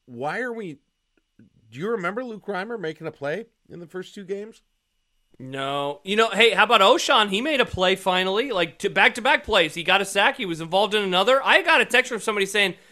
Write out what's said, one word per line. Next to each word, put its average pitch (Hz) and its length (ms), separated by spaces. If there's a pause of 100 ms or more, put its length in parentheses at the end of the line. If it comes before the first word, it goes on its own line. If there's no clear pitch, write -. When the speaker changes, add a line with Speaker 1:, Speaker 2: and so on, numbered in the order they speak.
Speaker 1:
why 143 360
are 247 120
we, 190 240 (920)
do 120 80
you 196 100
remember 208 340
Luke 220 220
Reimer 202 340
making 160 280
a - 40
play 165 360 (220)
in 165 100
the 170 80
first 185 260
two 202 100
games? 202 380 (800)
Speaker 2:
No. 139 640
You 196 120
know, 226 140
hey, 208 220
how 190 120
about 214 180
O'Shawn? 233 480
He 196 120
made 294 180
a 233 60
play 185 300
finally, 190 560
like, 170 280
to 196 100
back-to-back 240 540
plays. 180 300
He 170 100
got 185 180
a 190 40
sack. 202 320
He 202 80
was 165 160
involved 190 320
in 214 100
another. 196 400
I 269 180
got 320 200
a 220 40
text 254 240
from 220 120
somebody 208 240
saying, 196 300 (160)